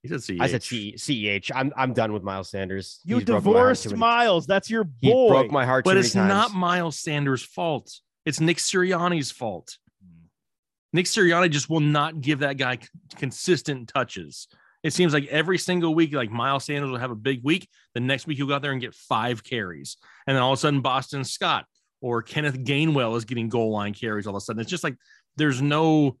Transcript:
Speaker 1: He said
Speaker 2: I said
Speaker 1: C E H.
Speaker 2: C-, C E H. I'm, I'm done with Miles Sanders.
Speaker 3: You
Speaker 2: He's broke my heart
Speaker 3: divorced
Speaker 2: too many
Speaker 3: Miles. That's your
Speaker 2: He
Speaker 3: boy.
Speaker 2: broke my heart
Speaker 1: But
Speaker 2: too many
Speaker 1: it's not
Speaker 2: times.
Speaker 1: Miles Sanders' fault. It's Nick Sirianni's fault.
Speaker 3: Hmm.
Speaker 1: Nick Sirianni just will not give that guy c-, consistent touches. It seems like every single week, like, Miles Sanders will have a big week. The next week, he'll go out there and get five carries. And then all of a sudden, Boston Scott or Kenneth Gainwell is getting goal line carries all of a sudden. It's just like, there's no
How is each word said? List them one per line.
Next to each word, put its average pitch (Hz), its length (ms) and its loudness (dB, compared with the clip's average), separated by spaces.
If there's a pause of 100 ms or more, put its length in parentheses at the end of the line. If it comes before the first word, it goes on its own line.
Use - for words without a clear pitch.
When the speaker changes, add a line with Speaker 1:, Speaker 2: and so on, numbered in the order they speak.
Speaker 1:
He 135 60 -12
said 147 120 -6 (180)
Speaker 2:
I 131 80 2
said 123 160 0
Speaker 1:
C 104 240 -8
E 107 60 -10
H. - 0 -
Speaker 2:
C-, - 220 -6
C 107 100 -4
E 104 40 0
H. 101 240 -2
I'm, 135 220 -2
I'm 127 180 -2
done 110 200 0
with 98 100 -6
Miles 95 260 -8
Sanders. 95 540 -8
Speaker 3:
You 214 140 -2
Speaker 2:
He's 208 80 -2
broke 214 180 2
my 202 80 4
heart 233 120 6
Speaker 3:
divorced 254 200 2
Speaker 2:
too - 80 -8
many 208 80 -4
Speaker 3:
Miles. 226 480 2
That's 196 220 0
your 220 180 0 (140)
Speaker 2:
He 196 100 8
Speaker 3:
boy. 247 180 8
Speaker 2:
broke 131 220 6
my 135 140 2
heart 131 180 2
Speaker 1:
But 185 80 4
Speaker 2:
too 190 40 6
many 123 100 6
Speaker 1:
it's 117 100 -2
not 196 340 4
Speaker 2:
times. 208 40 -10
Speaker 1:
Miles 175 460 -2
Sanders' 143 440 -2
fault. 165 480 -4 (340)
It's 151 140 -4
Nick 165 180 2
Sirianni's 175 760 0
fault. 101 460 -10 (260)
Speaker 3:
Hmm. 82 220 -20 (680)
Speaker 1:
Nick 175 140 2
Sirianni 175 420 4
just 143 200 0
will 160 100 0
not 147 420 0
give 139 180 0
that 139 180 -2
guy 127 200 -2
c-, - 100 -18 (280)
consistent 139 760 -2
touches. 95 580 -6 (360)
It 151 100 -2
seems 170 200 4
like 143 140 2
every 160 300 0
single 165 380 0
week, 160 180 2
like, 123 160 -2
Miles 131 360 -2
Sanders 143 260 -4
will 123 80 -6
have 127 120 -6
a 113 40 -8
big 120 280 -4
week. 165 240 0 (280)
The 120 40 -2
next 127 280 -2
week, 147 100 -4
he'll 139 80 -2
go 143 80 -2
out 139 80 -2
there 143 100 -4
and 131 100 -4
get 120 120 -10
five 117 500 -4
carries. 90 540 -10 (300)
And 135 80 2
then 127 80 4
all 135 100 2
of 131 60 -2
a - 20 -4
sudden, 143 200 2
Boston 131 420 -4
Scott 165 420 -4 (360)
or 120 200 -2
Kenneth 147 420 -4
Gainwell 139 540 0
is 110 80 -4
getting 113 240 -4
goal 113 220 0
line 104 240 -4
carries 107 320 -6
all 98 80 -8
of - 20 -6
a 95 40 -6
sudden. 113 200 -8
It's - 80 -8
just 175 140 -6
like, 143 120 -4 (420)
there's 143 220 2
no 147 600 2